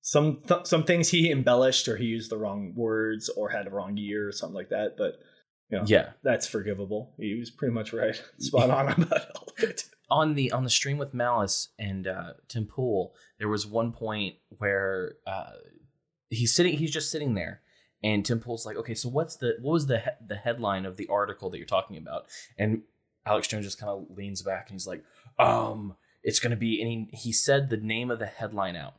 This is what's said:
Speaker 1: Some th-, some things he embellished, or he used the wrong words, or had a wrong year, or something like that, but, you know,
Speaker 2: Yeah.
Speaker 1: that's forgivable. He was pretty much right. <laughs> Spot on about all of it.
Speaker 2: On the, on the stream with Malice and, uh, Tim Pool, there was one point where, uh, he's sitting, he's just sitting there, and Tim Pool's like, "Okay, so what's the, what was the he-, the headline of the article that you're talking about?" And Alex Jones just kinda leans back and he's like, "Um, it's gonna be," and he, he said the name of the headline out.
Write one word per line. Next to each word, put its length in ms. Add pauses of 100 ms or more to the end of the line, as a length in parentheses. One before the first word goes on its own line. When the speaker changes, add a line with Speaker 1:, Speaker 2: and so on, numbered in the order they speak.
Speaker 1:
Some 480
th-, 180
some 180
things 260
he 200
embellished, 560
or 120
he 80
used 240
the 80
wrong 360
words, 540
or 220
had 160
a 40
wrong 280
year, 280
or 60
something 240
like 140
that, 260
but, 220 (520)
you 60
know, 100
Speaker 2:
Yeah. 260 (100)
Speaker 1:
that's 240
forgivable. 720
He 200
was 120
pretty 240
much 180
right. 260 (120)
<laughs> 80
Spot 320
on 180
about 480
all 120 (100)
of 40
it. 220 (240)
Speaker 2:
On 240
the, 200
on 120
the 60
stream 260
with 160
Malice 560 (100)
and, 280
uh, 260 (160)
Tim 160
Pool, 480 (260)
there 120
was 160
one 260
point 440 (120)
where, 680 (100)
uh, 240 (800)
he's 240
sitting, 240
he's 120
just 200
sitting 240
there, 260 (420)
and 220
Tim 160
Pool's 240
like, 120
"Okay, 180
so 140
what's 280
the, 240
what 120
was 140
the 140
he-, 100 (160)
the 100
headline 500
of 100
the 120
article 420
that 80
you're 80
talking 300
about?" 300 (320)
And 240 (440)
Alex 220
Jones 160
just 160
kinda 240 (100)
leans 280
back 280
and 60
he's 100
like, 160 (360)
"Um, 580 (260)
it's 160
gonna 180
be," 240
and 300
he, 60
he 160
said 380
the 60
name 340
of 100
the 60
headline 500
out. 220